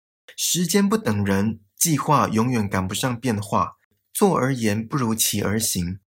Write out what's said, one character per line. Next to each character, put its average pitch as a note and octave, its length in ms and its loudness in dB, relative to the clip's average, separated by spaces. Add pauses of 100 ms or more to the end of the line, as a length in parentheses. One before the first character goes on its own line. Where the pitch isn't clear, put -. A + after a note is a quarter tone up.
(340)
时 - 320 -2
间 G3+ 220 2
不 A3 80 0
等 G#2+ 300 -2
人， G2+ 340 0 (160)
计 D#3+ 220 0
划 C3 300 2
永 A2 220 0
远 A2 160 0
赶 F#2+ 220 -2
不 F#2 60 -8
上 B2 260 -4
变 G#2+ 180 -2
化， G#2 360 -2 (400)
坐 F#3+ 240 4
而 C3 160 0
言 A2+ 320 0
不 B2+ 100 -6
如 A2+ 180 0
起 G#2 280 0
而 G2+ 180 0
行。 F#2 380 -4 (100)